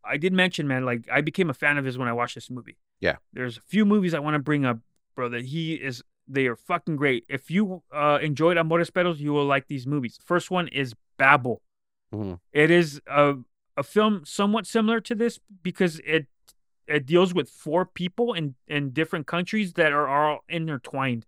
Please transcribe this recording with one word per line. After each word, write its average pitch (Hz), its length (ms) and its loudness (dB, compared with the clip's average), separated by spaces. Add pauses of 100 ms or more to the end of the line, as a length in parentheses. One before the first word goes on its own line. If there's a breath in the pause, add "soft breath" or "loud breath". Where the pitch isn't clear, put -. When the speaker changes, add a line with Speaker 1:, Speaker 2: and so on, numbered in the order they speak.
Speaker 1:
I 127 120 -4
did 180 160 0
mention, 180 360 0
man, 131 180 -2
like, 120 260 -4
I 139 80 2
became 160 300 -2
a 127 40 -6
fan 147 220 0
of 139 80 -2
his 127 140 -6
when 123 100 -2
I 117 60 -2
watched 120 220 -4
this 117 120 -18
movie. 120 300 -16 (220)
Speaker 2:
Yeah. 87 160 2 (180)
Speaker 1:
There's 123 240 -6
a - 40 -20
few 214 220 2
movies 202 300 2
I 147 60 -2
wanna 151 180 -2
bring 143 260 0
up, 123 140 0 (380)
bro, 123 140 -4
that 120 160 -6
he 160 280 -4
is, 123 280 -10 (240)
they 135 200 0
are 120 100 -2
fucking 170 400 -4
great. 135 320 0
If 135 220 -8
you, 185 320 -2 (100)
uh, 147 300 2
enjoyed 156 340 2
Amores 165 340 2
Perros, 175 300 0
you 147 120 -2
will 143 140 2
like 139 200 0
these 127 200 -8
movies. 139 380 -4
First 170 260 -2
one 175 180 -2
is 131 260 -4 (240)
Babel. 135 420 4 (540)
Speaker 2:
Mm-hmm. 101 200 -4 (180)
Speaker 1:
It 147 180 4
is 165 360 2
a, 143 300 2 (380)
a 139 80 -4
film 214 440 2
somewhat 208 400 -2
similar 226 340 0
to - 140 -8
this 226 260 -4 (220)
because 175 380 -2
it, 156 260 0 (600)
it 151 200 0
deals 175 260 4
with 160 160 -2
four 170 380 -2
people 208 480 -4
in, 147 200 -4 (140)
in 143 220 -2
different 160 360 -2
countries 180 480 -2
that 156 200 4
are 147 120 2
all 147 400 0
intertwined. 135 800 -4